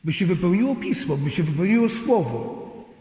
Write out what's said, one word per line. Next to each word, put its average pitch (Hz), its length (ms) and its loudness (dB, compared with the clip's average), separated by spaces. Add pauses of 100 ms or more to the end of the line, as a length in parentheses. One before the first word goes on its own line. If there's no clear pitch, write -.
by 160 100 -2
się 196 120 0
wypełniło 185 500 2
Pismo, 156 420 -2
by 143 120 -2
się 170 140 -2
wypełniło 196 460 2
Słowo. 160 760 -2 (360)